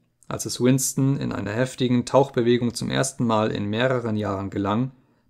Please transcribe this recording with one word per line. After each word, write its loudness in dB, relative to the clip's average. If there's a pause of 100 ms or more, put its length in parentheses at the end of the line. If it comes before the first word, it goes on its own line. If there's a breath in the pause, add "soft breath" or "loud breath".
(280)
als -8
es -6
Winston 2
in -4
einer -4
heftigen 0
Tauchbewegung 2
zum -6
ersten -2
Mal 2
in -4
mehreren 0
Jahren -4
gelang, -2 (380 soft breath)